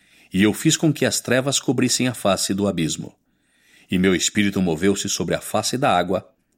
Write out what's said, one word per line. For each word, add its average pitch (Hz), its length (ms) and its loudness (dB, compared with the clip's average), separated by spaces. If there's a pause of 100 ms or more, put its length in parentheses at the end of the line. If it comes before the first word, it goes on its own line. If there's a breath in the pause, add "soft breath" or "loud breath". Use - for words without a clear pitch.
(320 soft breath)
e 92 120 2
eu 104 100 4
fiz 156 220 0
com 160 160 2
que - 120 0
as 110 160 0
trevas 131 380 0
cobrissem 123 480 0
a 123 80 -2
face 98 400 0
do 101 140 0
abismo. 82 440 -4 (760 soft breath)
E 95 80 2
meu 92 160 4
espírito 98 480 0
moveu-se 92 460 0
sobre 90 260 -2
a 80 60 -2
face - 360 -4
da 131 140 0
água, 90 420 0 (240)